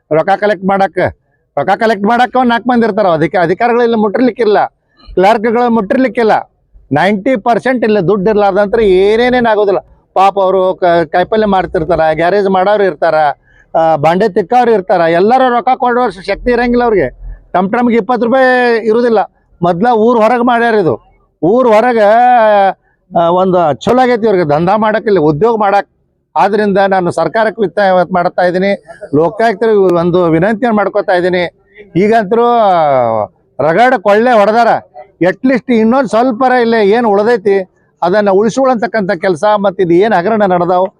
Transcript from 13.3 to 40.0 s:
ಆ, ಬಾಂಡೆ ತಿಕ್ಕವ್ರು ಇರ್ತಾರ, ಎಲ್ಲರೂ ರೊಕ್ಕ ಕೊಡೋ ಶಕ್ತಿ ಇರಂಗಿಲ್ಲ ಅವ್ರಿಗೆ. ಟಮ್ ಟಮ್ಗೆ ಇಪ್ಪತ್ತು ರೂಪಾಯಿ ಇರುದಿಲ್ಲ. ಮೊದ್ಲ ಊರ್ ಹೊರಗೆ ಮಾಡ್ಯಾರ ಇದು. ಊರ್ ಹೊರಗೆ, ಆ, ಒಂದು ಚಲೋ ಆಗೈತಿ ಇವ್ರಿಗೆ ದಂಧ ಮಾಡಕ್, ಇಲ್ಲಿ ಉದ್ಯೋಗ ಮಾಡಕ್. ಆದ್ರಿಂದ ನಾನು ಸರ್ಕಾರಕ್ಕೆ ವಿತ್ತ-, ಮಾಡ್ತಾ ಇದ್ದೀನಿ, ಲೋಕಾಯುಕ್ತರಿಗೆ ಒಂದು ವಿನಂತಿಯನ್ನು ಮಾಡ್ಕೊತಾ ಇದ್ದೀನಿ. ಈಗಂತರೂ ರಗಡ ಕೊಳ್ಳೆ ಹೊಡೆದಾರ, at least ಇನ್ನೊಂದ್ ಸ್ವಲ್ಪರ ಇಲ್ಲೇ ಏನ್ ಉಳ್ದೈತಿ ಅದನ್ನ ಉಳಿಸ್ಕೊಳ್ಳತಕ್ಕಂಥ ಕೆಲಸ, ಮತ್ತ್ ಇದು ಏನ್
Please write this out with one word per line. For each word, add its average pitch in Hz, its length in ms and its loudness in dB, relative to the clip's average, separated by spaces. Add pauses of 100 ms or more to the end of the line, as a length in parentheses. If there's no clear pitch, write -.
ಆ, 160 180 2
ಬಾಂಡೆ 170 340 0
ತಿಕ್ಕವ್ರು 233 420 0
ಇರ್ತಾರ, 190 300 0
ಎಲ್ಲರೂ 220 540 2
ರೊಕ್ಕ 240 200 -2
ಕೊಡೋ 247 340 -2
ಶಕ್ತಿ 196 420 -6
ಇರಂಗಿಲ್ಲ 240 320 0
ಅವ್ರಿಗೆ. 190 260 0 (440)
ಟಮ್ 190 180 -2
ಟಮ್ಗೆ 240 240 0
ಇಪ್ಪತ್ತು 233 300 -2
ರೂಪಾಯಿ 247 640 0
ಇರುದಿಲ್ಲ. 226 320 0 (420)
ಮೊದ್ಲ 175 340 0
ಊರ್ 233 220 2
ಹೊರಗೆ 233 260 2
ಮಾಡ್ಯಾರ 233 300 0
ಇದು. 175 360 -2 (340)
ಊರ್ 240 240 2
ಹೊರಗೆ, 220 420 2 (1120)
ಆ, 170 100 2
ಒಂದು 175 520 0
ಚಲೋ 254 180 0
ಆಗೈತಿ 247 260 0
ಇವ್ರಿಗೆ 180 240 0
ದಂಧ 165 260 0
ಮಾಡಕ್, 214 300 -2
ಇಲ್ಲಿ 196 140 2
ಉದ್ಯೋಗ 165 400 0
ಮಾಡಕ್. 202 280 0 (480)
ಆದ್ರಿಂದ 202 420 0
ನಾನು 190 340 0
ಸರ್ಕಾರಕ್ಕೆ 214 500 -2
ವಿತ್ತ-, 185 520 0
ಮಾಡ್ತಾ 180 280 -2
ಇದ್ದೀನಿ, 185 420 -2 (320)
ಲೋಕಾಯುಕ್ತರಿಗೆ 208 600 0
ಒಂದು 175 460 0
ವಿನಂತಿಯನ್ನು 202 540 0
ಮಾಡ್ಕೊತಾ 196 360 -2
ಇದ್ದೀನಿ. 180 540 -4 (280)
ಈಗಂತರೂ 214 480 0 (1200)
ರಗಡ 226 300 2
ಕೊಳ್ಳೆ 208 340 0
ಹೊಡೆದಾರ, 214 360 2 (540)
at 185 160 -2 (100)
least 254 260 -2
ಇನ್ನೊಂದ್ 226 360 0
ಸ್ವಲ್ಪರ 254 420 0
ಇಲ್ಲೇ 233 340 0
ಏನ್ 226 200 2
ಉಳ್ದೈತಿ 202 640 0 (340)
ಅದನ್ನ 196 260 0
ಉಳಿಸ್ಕೊಳ್ಳತಕ್ಕಂಥ 220 840 0
ಕೆಲಸ, 190 320 -2 (140)
ಮತ್ತ್ 196 240 -2
ಇದು 170 120 0
ಏನ್ 208 200 2